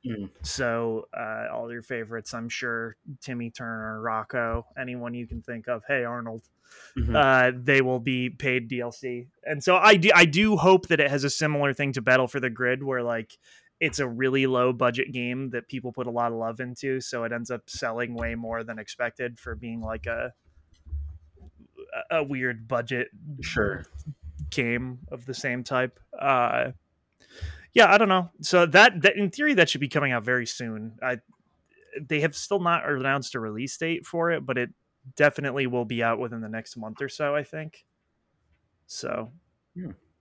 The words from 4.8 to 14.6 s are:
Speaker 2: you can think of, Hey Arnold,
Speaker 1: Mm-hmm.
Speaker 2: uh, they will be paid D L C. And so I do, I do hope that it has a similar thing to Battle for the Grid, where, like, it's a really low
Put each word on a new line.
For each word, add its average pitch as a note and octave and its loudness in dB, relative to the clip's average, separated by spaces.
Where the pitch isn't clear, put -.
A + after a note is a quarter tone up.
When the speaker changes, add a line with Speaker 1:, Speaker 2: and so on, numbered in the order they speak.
Speaker 2:
you A#2+ -8
can A#2 -10
think A#2 -12
of, A#2 -4
Hey C3+ 0
Arnold, A#2 -8
Speaker 1:
Mm-hmm. - 0
Speaker 2:
uh, C3 6
they C3 4
will B2+ 2
be B2+ -2
paid B2+ -2
D B2 -6
L A#2+ -8
C. B2 -10
And D3 -6
so F#3 6
I G3+ 10
do, F#3 4
I A3+ 10
do G3 4
hope F#3 8
that D#3+ 4
it C#3 4
has C#3 0
a C#3+ 0
similar C#3+ 0
thing C#3 -2
to C3 -4
Battle B2+ 6
for A#2+ -4
the B2+ -2
Grid, B2+ 0
where, C3 -2
like, A#2 -4
it's D#3 -2
a C#3 -2
really C3 0
low B2+ 2